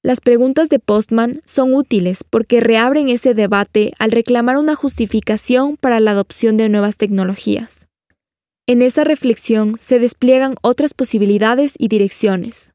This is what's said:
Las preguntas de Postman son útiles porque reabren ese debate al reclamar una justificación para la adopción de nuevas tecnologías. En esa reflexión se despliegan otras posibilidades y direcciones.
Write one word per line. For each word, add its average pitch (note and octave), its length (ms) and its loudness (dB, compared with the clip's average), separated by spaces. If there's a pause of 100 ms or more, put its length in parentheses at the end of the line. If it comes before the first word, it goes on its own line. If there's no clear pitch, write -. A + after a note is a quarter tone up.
Las B3+ 180 -2
preguntas C4 480 2
de C4+ 120 2
Postman A3+ 640 -2
son C4 260 0
útiles G3 560 0
porque A#3 320 2
reabren A#3+ 480 2
ese B3 260 0
debate G#3 640 0
al A3 120 0
reclamar A#3+ 460 0
una D4+ 180 0
justificación B3 1000 -2
para A#3+ 240 0
la G#3+ 100 4
adopción G#3+ 460 0
de A3 120 2
nuevas G#3 280 0
tecnologías. G3+ 920 -4 (800)
En A#3+ 160 2
esa B3+ 220 2
reflexión A3+ 760 -2
se B3 220 0
despliegan C4 600 0
otras C#4+ 320 -2
posibilidades A3 840 0
y A3 100 -2
direcciones. G3 880 -2